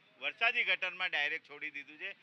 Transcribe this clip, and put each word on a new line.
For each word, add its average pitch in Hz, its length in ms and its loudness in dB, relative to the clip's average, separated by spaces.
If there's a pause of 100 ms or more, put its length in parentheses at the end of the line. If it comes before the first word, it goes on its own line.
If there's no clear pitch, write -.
(180)
વરસાદી 233 460 2
ગટરમાં 185 460 0
ડાયરેક્ટ 156 380 0
છોડી 147 220 -6
દીધું 143 280 -12
છે. 185 240 -10